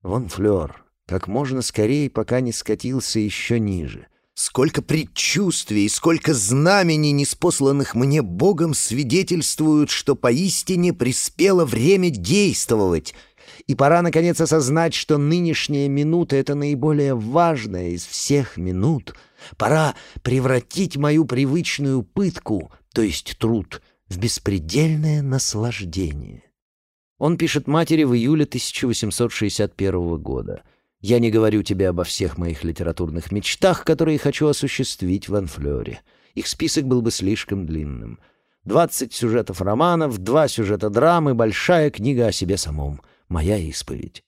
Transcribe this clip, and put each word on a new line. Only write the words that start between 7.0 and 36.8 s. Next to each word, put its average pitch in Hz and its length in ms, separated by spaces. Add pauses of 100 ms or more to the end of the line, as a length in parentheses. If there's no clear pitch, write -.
ниспосланных 139 840
мне 139 300
Богом, 147 500
свидетельствуют, 151 1160
что - 240
поистине 175 760
приспело 165 760
время 175 440
действовать. 107 1040 (540)
И 127 80
пора, 156 260
наконец, 170 400
осознать, 156 540
что 151 240
нынешняя 147 680
минута — 147 500
это 139 180
наиболее 143 580
важная 113 760
из 87 180
всех - 500
минут. 92 560 (420)
Пора 143 380 (300)
превратить 131 720
мою 147 280
привычную 135 760
пытку, 110 680 (200)
то 117 120
есть - 340
труд, 110 460 (240)
в 90 100
беспредельное 143 1040
наслаждение. 95 1200 (760)
Он 160 180
пишет 160 300
матери 156 360
в 123 120
июле 143 320
тысяча - 400
восемьсот 113 440
шестьдесят 104 440
первого 90 420
года: 50 460 (360)
"Я 113 200
не 117 120
говорю 107 320
тебе 95 260
обо 87 160
всех - 320
моих 85 260
литературных 82 720
мечтах, 165 500
которые 156 340
хочу 143 300
осуществить 110 800
в 101 80
Анфлере. 71 680 (320)
Их - 140
список 156 380